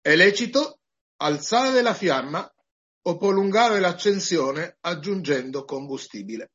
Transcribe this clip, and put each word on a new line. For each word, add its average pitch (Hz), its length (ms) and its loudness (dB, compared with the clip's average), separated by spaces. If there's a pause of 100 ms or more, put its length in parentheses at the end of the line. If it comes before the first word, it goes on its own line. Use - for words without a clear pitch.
È 151 160 2
lecito 208 640 2 (360)
alzare 233 680 0
la 233 100 2
fiamma 135 580 -2 (580)
o 170 80 0
prolungare 196 640 2
l'accensione 175 1000 -2
aggiungendo 147 840 -4
combustibile. 131 920 -10